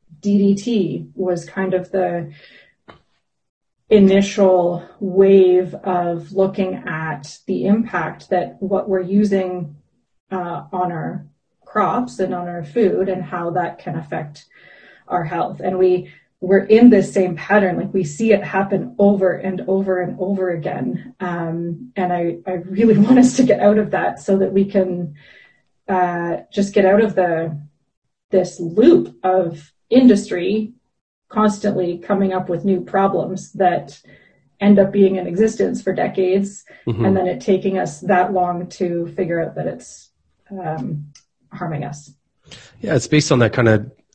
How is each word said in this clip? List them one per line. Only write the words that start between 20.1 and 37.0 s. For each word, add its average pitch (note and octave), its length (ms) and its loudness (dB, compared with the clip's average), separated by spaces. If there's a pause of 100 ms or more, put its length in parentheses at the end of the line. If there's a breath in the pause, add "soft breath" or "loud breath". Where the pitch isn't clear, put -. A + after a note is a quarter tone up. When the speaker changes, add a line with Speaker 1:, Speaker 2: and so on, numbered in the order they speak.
Speaker 1:
over F#3+ 300 -2
again. D#3 680 -6
Um, E3+ 800 -8
and F3+ 160 -2
I, E3+ 340 -4
I F#3 60 -4
really G3 460 2
<laughs> G#3 80 4
want B3+ 120 6
us B3+ 180 4
to C4+ 60 2
get G3+ 180 2
out G#3 180 4
of G#3 140 -2
that - 280 -4
so G3 180 0
that F#3+ 140 0
we G3 140 2
can, F3+ 480 -2 (760 soft breath)
uh, F3 540 -2 (100)
just G3+ 220 -2
get G3 100 4
out G3+ 180 4
of G3+ 120 -2
the, E3 440 -2 (720)
this F3+ 300 -2
loop F#3+ 600 4
of F#3 500 -2 (160)
industry G#3+ 840 2 (560)
constantly F#3+ 680 -2
coming G3 340 -2
up F#3 160 -4
with F3 160 -4
new F#3+ 160 0
problems F#3+ 720 -4
that F3+ 480 -2 (600 soft breath)
end G3+ 180 6
up G3 140 4
being F#3+ 240 4
in F3+ 100 -6
existence F#3+ 560 -2
for F#3+ 100 -4
decades, G3 720 -2 (220 soft breath)
Speaker 2:
Mm-hmm. A#2 180 -2